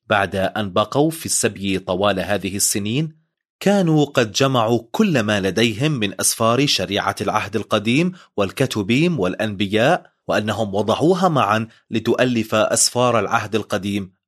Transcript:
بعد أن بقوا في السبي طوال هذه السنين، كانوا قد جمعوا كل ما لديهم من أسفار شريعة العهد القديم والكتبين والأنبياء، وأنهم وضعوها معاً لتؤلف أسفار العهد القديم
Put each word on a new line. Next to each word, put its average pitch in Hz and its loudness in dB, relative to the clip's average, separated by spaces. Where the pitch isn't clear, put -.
بعد 98 0
أن 95 -2
بقوا 135 2
في 156 -12
السبي 98 -2
طوال 95 0
هذه 95 -4
السنين، 113 -2
كانوا 165 4
قد 117 0
جمعوا 120 2
كل 185 2
ما 104 0
لديهم 110 0
من 107 -4
أسفار 117 2
شريعة 98 -2
العهد 101 -2
القديم 117 0
والكتبين 117 0
والأنبياء، 107 -2
وأنهم 104 -2
وضعوها 151 2
معاً 110 0
لتؤلف 117 0
أسفار 117 2
العهد 104 -2
القديم 101 -4